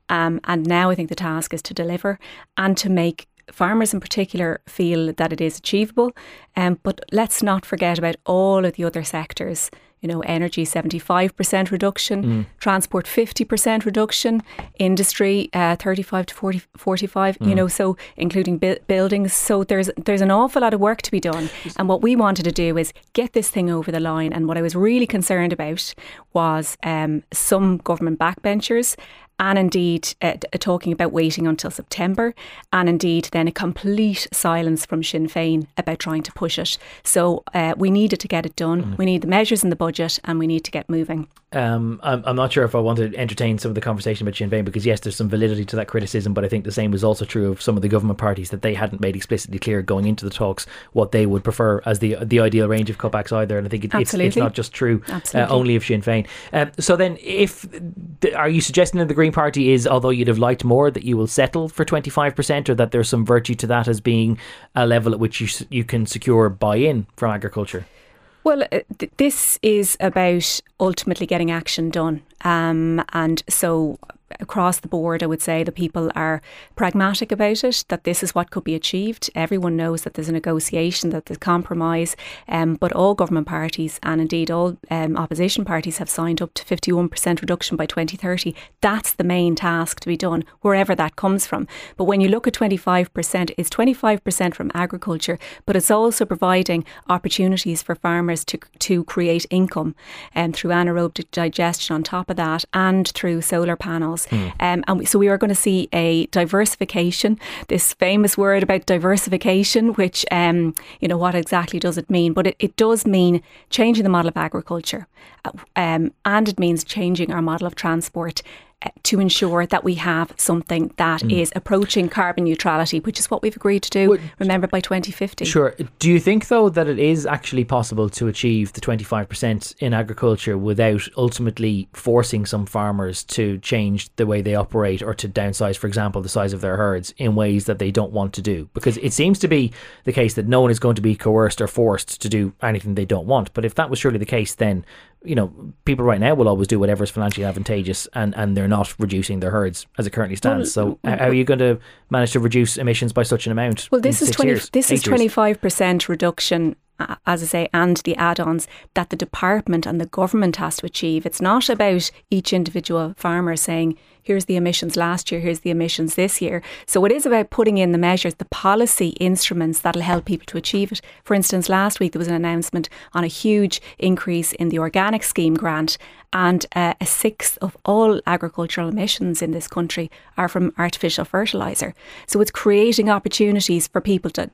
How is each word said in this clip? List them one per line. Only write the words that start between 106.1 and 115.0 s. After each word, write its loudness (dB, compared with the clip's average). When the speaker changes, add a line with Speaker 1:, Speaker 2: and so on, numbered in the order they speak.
Speaker 1:
diversification, 0
this 2
famous 2
word 4
about 0
diversification, 2
which, 0
um, 2
you -2
know, 0
what 0
exactly -2
does -2
it -8
mean? 4
But 2
it, -2
it -2
does 2
mean 4
changing 2
the 4
model 2
of -8
agriculture, -6